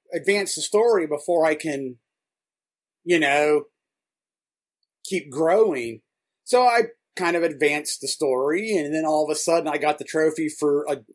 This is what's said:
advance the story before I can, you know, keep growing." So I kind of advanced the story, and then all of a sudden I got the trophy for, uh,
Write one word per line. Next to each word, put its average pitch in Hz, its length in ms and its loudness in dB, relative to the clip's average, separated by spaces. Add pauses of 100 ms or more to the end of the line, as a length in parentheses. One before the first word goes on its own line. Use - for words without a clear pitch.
(140)
advance 196 420 -2
the 156 60 -8
story 208 460 2
before 156 380 0
I 156 100 2
can, 139 420 -6 (1040)
you 170 160 2
know, 147 460 2 (1400)
keep 156 240 -6
growing." 151 720 0 (420)
So 254 200 4
I 233 200 4 (320)
kind 175 220 0
of 170 60 2
advanced 147 580 -2
the 139 60 -8
story, 156 680 -2
and 151 180 -2
then 156 120 -2
all 156 180 2
of 156 80 -2
a 156 80 -2
sudden 165 280 0
I 147 100 -4
got 151 200 0
the - 80 -12
trophy 156 440 0
for, 147 400 0
uh, 143 60 -2 (200)